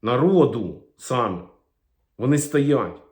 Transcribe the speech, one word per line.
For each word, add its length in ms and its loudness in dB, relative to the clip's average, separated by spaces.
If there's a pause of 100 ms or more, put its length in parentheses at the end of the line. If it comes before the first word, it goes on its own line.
Народу 800 0 (140)
саме. 460 -4 (760)
Вони 200 2
стоять. 720 -2